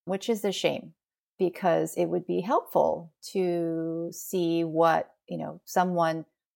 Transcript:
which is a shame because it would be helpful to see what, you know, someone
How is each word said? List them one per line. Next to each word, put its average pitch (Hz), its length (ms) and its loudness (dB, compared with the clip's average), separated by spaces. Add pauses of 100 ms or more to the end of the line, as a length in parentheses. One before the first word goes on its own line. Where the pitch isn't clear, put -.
which 190 240 -4
is 220 160 -2
a 202 80 2
shame 160 400 -2 (460)
because 165 580 2
it 175 80 2
would 175 220 -2
be 180 160 -2
helpful 165 720 0 (180)
to 165 800 -2
see 170 520 -2
what, 160 500 2 (120)
you 175 120 -8
know, 160 260 -10
someone 170 640 0 (300)